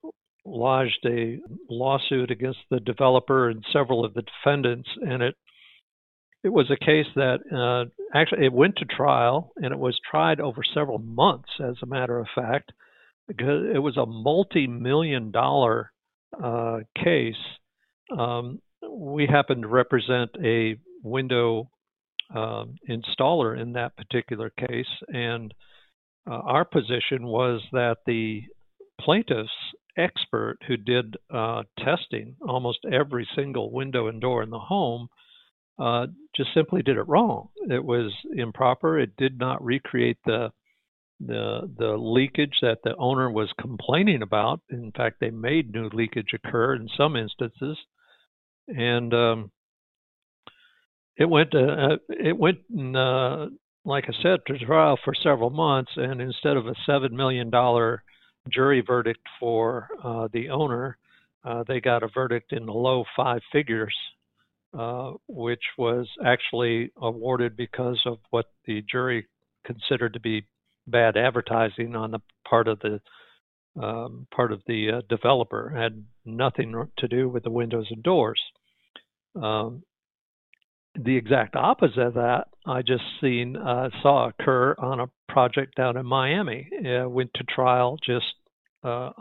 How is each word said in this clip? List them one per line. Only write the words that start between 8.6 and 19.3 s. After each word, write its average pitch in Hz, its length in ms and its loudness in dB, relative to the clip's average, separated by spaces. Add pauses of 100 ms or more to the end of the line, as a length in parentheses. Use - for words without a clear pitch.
to - 100 -6
trial, 131 680 2
and 143 160 -4
it 139 80 -4
was 127 180 -2 (120)
tried 156 320 2
over 131 200 -4 (120)
several 135 260 -2
months, 120 480 2 (160)
as 123 180 -4
a 135 40 -8
matter 123 340 -2
of 110 160 -6
fact, 127 380 -2 (560)
because 143 340 0 (100)
it 143 60 2
was 139 160 -2
a 127 100 2
multi-million 131 1300 0
dollar, 117 600 2 (500)
uh, 117 360 -2 (220)
case. 135 340 2 (840)
Um, 120 420 -4 (320)
we 147 340 -2
happened 139 360 4